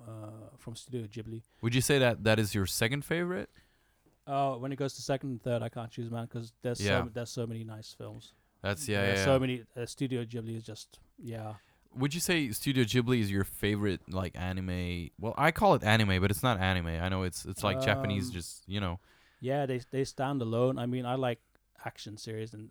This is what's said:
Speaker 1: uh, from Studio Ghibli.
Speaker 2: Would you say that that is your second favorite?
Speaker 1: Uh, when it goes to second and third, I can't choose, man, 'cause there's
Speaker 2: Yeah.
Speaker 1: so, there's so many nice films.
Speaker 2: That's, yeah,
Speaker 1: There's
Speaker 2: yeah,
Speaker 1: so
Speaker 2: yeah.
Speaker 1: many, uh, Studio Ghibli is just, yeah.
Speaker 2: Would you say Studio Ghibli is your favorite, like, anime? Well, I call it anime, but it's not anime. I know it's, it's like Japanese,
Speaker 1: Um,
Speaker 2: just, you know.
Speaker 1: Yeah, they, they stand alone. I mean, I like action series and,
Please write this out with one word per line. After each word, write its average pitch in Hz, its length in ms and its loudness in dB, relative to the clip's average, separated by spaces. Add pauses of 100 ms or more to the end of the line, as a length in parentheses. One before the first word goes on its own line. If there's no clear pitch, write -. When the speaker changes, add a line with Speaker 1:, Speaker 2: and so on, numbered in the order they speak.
Speaker 1:
uh, 110 520 -14
from 123 180 -12
Studio 120 300 -8
Ghibli. 113 360 -10 (200)
Speaker 2:
Would 117 120 4
you 131 60 6
say 143 180 6
that 120 260 4
that 110 140 6
is 104 160 2
your 98 120 4
second 127 380 0
favorite? 175 440 -2 (800)
Speaker 1:
Uh, 139 280 2
when 127 180 -6
it 135 40 -6
goes 139 180 -2
to - 80 -12
second 139 280 -2
and 117 120 -6
third, 120 200 0
I 117 60 -2
can't 117 220 -8
choose, 117 200 -6
man, 117 160 -4
'cause 117 260 -8 (100)
there's 120 180 -2
Speaker 2:
Yeah. 95 240 2
Speaker 1:
so, 80 80 -6
there's 120 180 -6
so 120 160 -4
many 113 180 -8
nice 110 280 -12
films. 113 420 -16 (280)
Speaker 2:
That's, 98 240 -2
yeah, 104 140 2
Speaker 1:
There's 98 200 4
Speaker 2:
yeah, 95 40 2
Speaker 1:
so 135 80 6
Speaker 2:
yeah. 131 60 6
Speaker 1:
many, 127 260 -2 (100)
uh, 120 120 -8
Studio 123 380 -4
Ghibli 113 300 -8
is 113 100 -8
just, - 360 -16 (180)
yeah. 110 360 -10 (400)
Speaker 2:
Would 139 200 0
you 175 60 -4
say 156 320 2
Studio 131 320 2
Ghibli 123 360 4
is 101 100 2
your 98 140 2
favorite, 104 680 -2
like, 85 240 -4
anime? 90 800 -4
Well, 104 200 -6
I 151 120 4
call 196 240 6
it 127 80 4
anime, 104 380 6
but 98 100 6
it's 101 120 -2
not 120 180 4
anime. 92 280 2
I 82 200 -2
know 95 140 0
it's, 90 240 -4
it's 95 180 -4
like 101 160 2
Japanese, 101 480 2
Speaker 1:
Um, - 60 -8
Speaker 2:
just, - 340 -10
you 95 100 -4
know. 90 220 -2 (400)
Speaker 1:
Yeah, 139 260 -2
they, 127 120 -2 (120)
they 135 140 0
stand 135 380 -2
alone. 117 360 2
I 123 80 -2
mean, 123 200 -2
I 123 80 0
like 127 260 -2 (460)
action 104 320 -12
series 110 340 -8
and, 107 180 -14